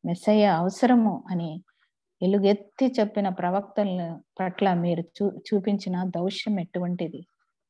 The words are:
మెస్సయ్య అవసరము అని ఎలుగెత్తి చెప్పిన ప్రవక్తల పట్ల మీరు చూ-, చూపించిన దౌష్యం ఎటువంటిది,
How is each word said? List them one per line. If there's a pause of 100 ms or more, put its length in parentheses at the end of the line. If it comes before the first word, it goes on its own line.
మెస్సయ్య
అవసరము
అని (580)
ఎలుగెత్తి (120)
చెప్పిన
ప్రవక్తల (200)
పట్ల
మీరు
చూ-,
చూపించిన
దౌష్యం
ఎటువంటిది, (440)